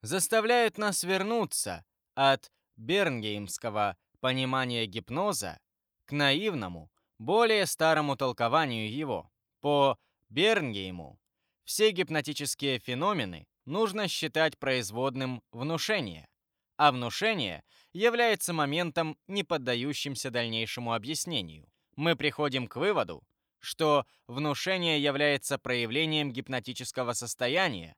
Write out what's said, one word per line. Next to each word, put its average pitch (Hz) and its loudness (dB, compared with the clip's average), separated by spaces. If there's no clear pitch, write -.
заставляют 220 2
нас 208 0
вернуться 190 -2
от 135 4
бернгеймского 107 -2
понимания 127 0
гипноза 101 -4
к - -10
наивному, 139 0
более 208 4
старому 156 2
толкованию 120 0
его. 123 -6
По 143 4
Бернгейму 110 0
все 214 4
гипнотические 147 -2
феномены 127 -4
нужно 202 -2
считать 156 0
производным 127 -2
внушения, 135 -4
а 147 8
внушение 123 -2
является 226 2
моментом, 156 -2
не 196 -4
поддающимся 135 -4
дальнейшему 117 -2
объяснению. 110 -4
Мы 160 2
приходим 135 -2
к - -12
выводу, 127 0
что 147 2
внушение 151 0
является 143 0
проявлением 139 0
гипнотического 123 -4
состояния 123 -2